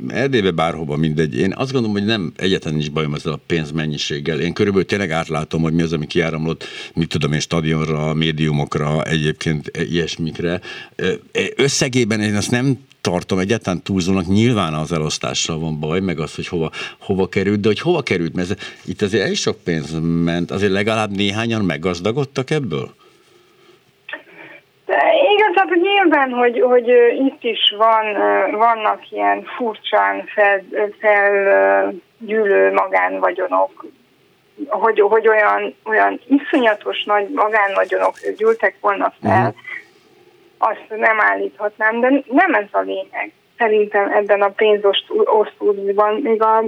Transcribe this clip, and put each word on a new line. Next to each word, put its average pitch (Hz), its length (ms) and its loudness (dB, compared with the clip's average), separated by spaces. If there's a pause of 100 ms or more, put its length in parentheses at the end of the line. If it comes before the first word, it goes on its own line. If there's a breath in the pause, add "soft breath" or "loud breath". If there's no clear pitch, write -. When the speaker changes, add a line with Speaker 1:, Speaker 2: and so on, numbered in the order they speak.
Speaker 1:
Erdélybe, 107 440 0
bárhova, 80 460 -2
mindegy. 78 400 0
Én 92 200 0
azt 131 140 -4
gondolom, 113 260 -2
hogy 101 80 -2
nem, 101 320 -2
egyáltalán 82 400 -2
nincs 76 140 -4
bajom 76 220 -4
ezzel 76 200 -6
a 71 140 -8
pénzmennyiséggel. 78 920 -4
Én 85 140 -4
körülbelül 98 340 0
tényleg 101 240 -2
átlátom, 80 500 -4
hogy 80 120 0
mi 85 80 2
az, 82 120 -2
ami 78 140 -4
kiáramlott, 80 560 -2 (300 loud breath)
mit 85 160 -2
tudom 73 240 -2
én, 76 60 0
stadionra, 78 760 -2
médiumokra, 76 880 -2
egyébként, 76 680 -4
e, - 80 -6
ilyesmikre. 82 760 -4 (360 loud breath)
Ö, 90 160 -2 (200)
ö, - 100 -2 (140)
összegében 123 680 0
én 107 140 0
azt 101 160 -2
nem 127 220 2 (280)
tartom 90 380 -2
egyáltalán 95 440 -2
túlzónak. 95 420 0
Nyilván 101 480 2
az 78 180 -4
elosztással 78 680 -4
van 80 200 -4
baj, 78 200 -2
meg 90 200 -2
az, 76 160 -8
hogy - 120 -8
hova, 80 240 -4 (280 loud breath)
hova 95 280 -2
került, 101 320 0
de 101 80 0
hogy 104 120 2
hova 165 220 0
került, 85 340 -2
mert 90 140 -4
ez, 98 80 -4 (280 loud breath)
itt - 160 -10
azért 101 220 0
elég 175 120 -2
sok 113 280 -4
pénz 80 360 -4 (240)
ment, 85 280 -2
azért 95 200 0
legalább 104 440 -2
néhányan 107 500 -2
meggazdagodtak 92 840 -4
ebből? 107 400 -4 (2000 loud breath)
Speaker 2:
De - 280 2 (240)
igazából 381 380 2
nyilván, 339 560 2
hogy, 240 300 2
hogy, 247 280 4
ö, 240 180 6
itt 262 360 0
is 226 340 0
van, 220 280 4 (100)
ö, 202 420 0
vannak 214 540 0
ilyen 202 320 0
furcsán 202 840 -2
fel-, 202 460 2
ö, 214 120 -2 (160)
fel-, 202 460 4
ö, 196 440 4 (280)
gyűlő 202 560 2
magánvagyonok, 190 1120 0 (800)
hogy, 208 320 0
hogy 220 280 4
olyan, 208 560 2
olyan 202 440 0
iszonyatos 233 760 2
nagy 208 260 0
magánvagyonok 190 840 0 (240)
gyűltek 220 440 0
volna 202 400 0
fel, - 200 2
Speaker 1:
Mhm. 98 140 -2 (1040 loud breath)
Speaker 2:
azt 214 420 -4
nem 220 200 2
állíthatnám, 208 800 -2
de 240 80 2 (200)
nem 311 260 2
ez 208 180 -2
a 196 80 0
lényeg. 190 520 -6 (260)
Szerintem 208 540 2
ebben 202 300 2
a 202 80 4
pénzosztódban, 208 1600 2 (100)
még 220 180 0
a, 220 260 4